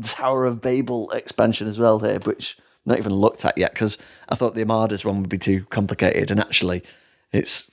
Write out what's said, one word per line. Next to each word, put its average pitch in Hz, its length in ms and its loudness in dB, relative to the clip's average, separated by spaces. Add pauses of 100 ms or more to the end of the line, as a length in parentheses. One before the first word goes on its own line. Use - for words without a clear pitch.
Tower 131 420 0
of 120 160 -2
Babel 127 500 -2
expansion 113 560 0
as 104 100 -6
well 113 220 4
here, 104 240 0
which - 340 -6 (240)
I've - 60 -10
not 120 100 2
even 104 160 -2
looked 101 320 2
at - 120 0
yet 90 180 0
'cause 107 220 0 (320)
I - 60 0
thought 117 200 0
the 113 60 -2
Armadas 110 440 0
one 101 160 -2
would 92 80 -4
be 101 80 -4
too 95 320 0
complicated. - 600 0
And 104 80 2
actually, 90 440 0 (480)
it's - 420 -2